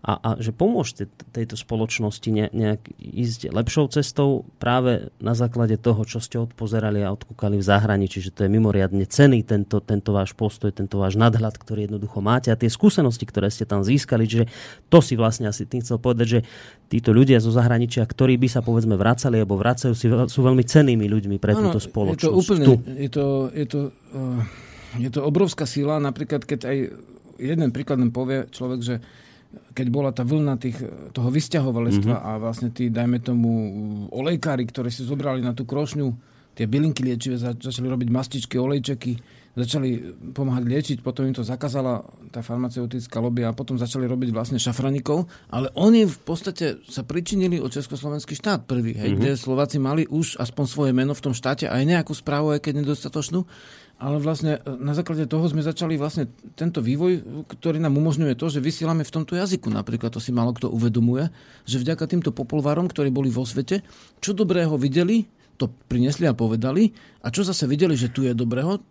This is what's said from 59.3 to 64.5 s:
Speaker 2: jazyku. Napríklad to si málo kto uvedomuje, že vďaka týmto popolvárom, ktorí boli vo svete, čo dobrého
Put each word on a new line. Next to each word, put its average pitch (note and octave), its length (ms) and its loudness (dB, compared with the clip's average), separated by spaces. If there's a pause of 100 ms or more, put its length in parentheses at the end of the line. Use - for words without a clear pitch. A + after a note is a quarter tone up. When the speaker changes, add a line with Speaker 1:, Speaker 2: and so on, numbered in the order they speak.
Speaker 2:
jazyku. F#3 320 -2
Napríklad A2+ 400 -4
to A#2 80 -8
si A#2+ 160 -6
málo A#2+ 160 2
kto A#2+ 180 -4
uvedomuje, A#2+ 600 2 (320)
že B2+ 160 -4
vďaka D#3+ 260 -2
týmto E3 260 -2
popolvárom, D3 580 -2
ktorí C#3+ 200 -2
boli C3+ 220 0
vo B2 160 -2
svete, D#3+ 380 -4 (340)
čo - 140 -4
dobrého F3+ 420 2